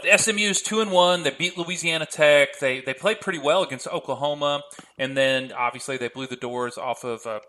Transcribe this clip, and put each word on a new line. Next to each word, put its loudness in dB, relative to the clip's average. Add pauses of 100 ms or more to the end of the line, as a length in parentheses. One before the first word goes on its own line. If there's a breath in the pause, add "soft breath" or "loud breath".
S 6
M 0
U 2
is 0
two -2
and 2
one. 4
They 0
beat -4
Louisiana -2
Tech. 4
They, 0
they -4
played -2
pretty -4
well 4
against -6
Oklahoma, -4 (340 loud breath)
and -4
then 2
obviously -4
they -4
blew -10
the -8
doors -6
off -6
of, -6
uh, -6